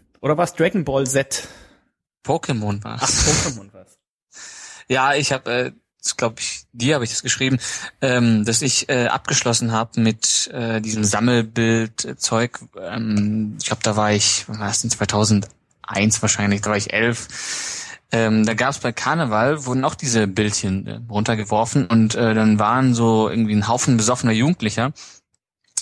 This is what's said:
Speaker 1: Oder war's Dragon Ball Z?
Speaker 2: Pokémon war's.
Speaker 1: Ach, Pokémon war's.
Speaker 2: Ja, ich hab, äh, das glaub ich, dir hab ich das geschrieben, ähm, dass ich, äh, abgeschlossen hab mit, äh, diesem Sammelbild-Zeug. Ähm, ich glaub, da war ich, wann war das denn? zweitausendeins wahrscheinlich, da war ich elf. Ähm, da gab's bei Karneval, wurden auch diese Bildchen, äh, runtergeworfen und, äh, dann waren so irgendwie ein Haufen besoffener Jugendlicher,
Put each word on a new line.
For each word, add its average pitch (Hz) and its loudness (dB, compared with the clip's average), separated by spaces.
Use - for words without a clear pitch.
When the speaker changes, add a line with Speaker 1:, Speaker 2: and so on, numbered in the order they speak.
Speaker 1:
Oder 147 0
war's 170 0
Dragon 175 0
Ball 135 0
Z? 135 -2
Speaker 2:
Pokémon 107 -2
war's. 113 -10
Speaker 1:
Ach, - 0
Pokémon 101 -16
war's. - -20
Speaker 2:
Ja, 131 2
ich 143 0
hab, 131 -4
äh, 123 -2
das - -4
glaub 117 -2
ich, - -8
dir 127 0
hab 131 -2
ich 113 -4
das - -6
geschrieben, 131 0
ähm, 120 4
dass 113 0
ich, - 0
äh, 123 2
abgeschlossen 117 0
hab 110 -2
mit, - 0
äh, 113 -4
diesem 107 -2
Sammelbild-Zeug. 113 0
Ähm, 107 -2
ich - -6
glaub, - -4
da 107 2
war 107 4
ich, - 2
wann 110 -8
war 107 -6
das 101 -2
denn? 113 -2
zweitausendeins 104 0
wahrscheinlich, 101 0
da 107 -2
war 107 2
ich 101 -6
elf. - -4
Ähm, 110 4
da 113 2
gab's 123 0
bei 127 -2
Karneval, 135 0
wurden 131 0
auch 147 0
diese 117 0
Bildchen, 98 -2
äh, 107 -10
runtergeworfen 110 0
und, 110 4
äh, 113 2
dann 110 4
waren 123 2
so 113 4
irgendwie 107 0
ein 104 2
Haufen 123 2
besoffener 117 2
Jugendlicher, 120 0